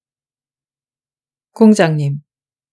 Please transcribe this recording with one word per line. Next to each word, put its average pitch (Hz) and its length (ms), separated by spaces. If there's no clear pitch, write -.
공장님, 160 720